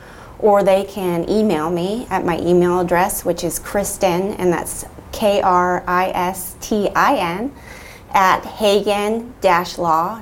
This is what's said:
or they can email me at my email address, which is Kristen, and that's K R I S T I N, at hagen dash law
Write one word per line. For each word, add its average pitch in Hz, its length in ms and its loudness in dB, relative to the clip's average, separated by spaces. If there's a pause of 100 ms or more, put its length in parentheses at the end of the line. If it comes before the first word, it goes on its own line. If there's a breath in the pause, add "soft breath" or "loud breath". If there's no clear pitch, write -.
(400 loud breath)
or 202 220 4
they 190 220 4
can 180 460 -4
email 185 420 2
me 196 400 -4
at 190 140 0
my 165 140 0
email 175 400 4
address, 254 460 0
which 175 180 -2
is 160 140 -4
Kristen, 196 760 -2
and 180 200 0
that's - 320 -6 (260)
K 202 300 0
R 180 460 2
I 185 220 0
S - 520 -4
T 208 340 0
I 208 200 4
N, 196 360 -4 (600 loud breath)
at 190 320 4
hagen 208 960 0
dash 277 380 2
law 175 420 0